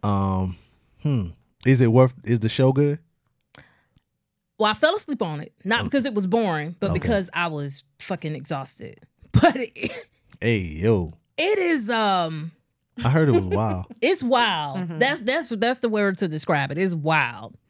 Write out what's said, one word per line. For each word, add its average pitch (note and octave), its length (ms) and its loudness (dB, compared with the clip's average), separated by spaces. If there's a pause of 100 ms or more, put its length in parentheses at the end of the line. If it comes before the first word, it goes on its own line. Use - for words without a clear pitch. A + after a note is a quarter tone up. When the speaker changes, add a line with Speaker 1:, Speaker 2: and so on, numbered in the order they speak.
Speaker 1:
Um, F#2+ 540 0 (440)
hmm. B2 260 0 (380)
Is B2+ 160 4
it B2 100 6
worth, B2+ 220 6 (100)
is A#2 160 2
the A2 100 -2
show C3 220 2
good? C#3+ 280 0 (1600)
Speaker 2:
Well, G#3+ 120 2
I - 20 -2
fell D#4 220 2
asleep D4+ 260 -6
on D#3 200 -4
it. - 120 -16 (120)
Not A3+ 160 0
Speaker 1:
Okay. - 60 -4
Speaker 2:
because C4 180 0
it C4+ 80 -4
was G3+ 140 -2
boring, F3 520 -2
but G3 120 -2
Speaker 1:
Okay. E3 80 0
Speaker 2:
because G3+ 340 -2
I F3 140 -2
was C#3+ 360 -8 (160)
fucking D#3 360 -8
exhausted. C3+ 640 -10 (180)
<laughs> - 160 -20
But - 220 6
it, A#3+ 360 -6 (500)
Speaker 1:
Hey, A2+ 180 2
yo. F2 540 0 (240)
Speaker 2:
it G4+ 220 0
is, D#4+ 320 0
um, F3 600 0 (520)
Speaker 1:
I C3 60 2
heard D#3 200 4
it B2+ 40 6
was A2 80 6 (140)
wild. F#2+ 380 -2
Speaker 2:
<laughs> - 80 -8
it's E4+ 220 2
wild. G#3 560 0
Speaker 3:
Mm-hmm. E3 200 -6
Speaker 2:
That's, C#4 200 2
that's, C4 300 -2
that's A#3 320 -2
the A#3+ 80 0
word G3+ 300 0
to G3 80 0
describe D3 440 -2
it. D3 60 -6
It's F3+ 180 0
wild. C#3 600 -2 (140)